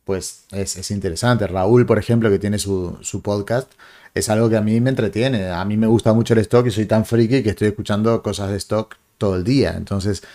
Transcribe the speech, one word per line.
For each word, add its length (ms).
pues 460
es, 260
es 120
interesante. 560
Raúl, 400
por 140
ejemplo, 320
que 80
tiene 180
su, 440
su 200
podcast, 500
es 140
algo 200
que 80
a 40
mí 200
me 80
entretiene. 600
A 140
mí 120
me 80
gusta 280
mucho 200
el 60
stock 260
y 60
soy 160
tan 180
friki 380
que 80
estoy 160
escuchando 560
cosas 260
de 80
stock 380
todo 200
el 80
día. 320
Entonces, 460